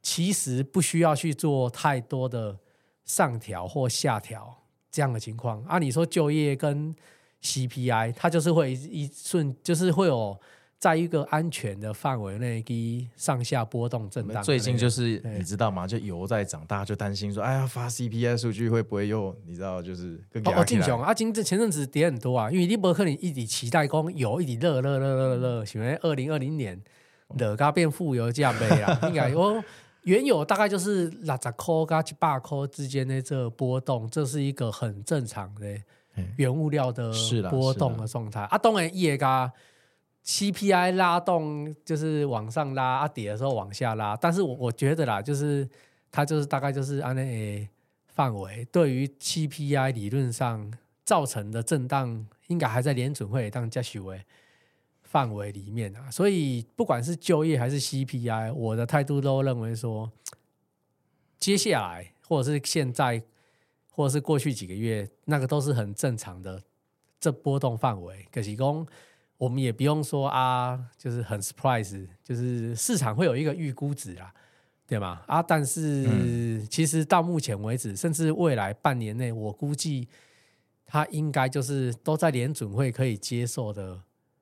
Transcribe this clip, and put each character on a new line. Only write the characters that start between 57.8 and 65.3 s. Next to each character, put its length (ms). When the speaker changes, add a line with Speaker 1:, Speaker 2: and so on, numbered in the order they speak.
Speaker 1:
P 240
I， 220
我 240
的 100
态 180
度 160
都 220
认 180
为 140
说， 380
接 180
下 240
来 320
或 160
者 80
是 120
现 300
在， 300
或 180
者 40
是 100
过 160
去 160
几 140
个 80
月， 340
那 140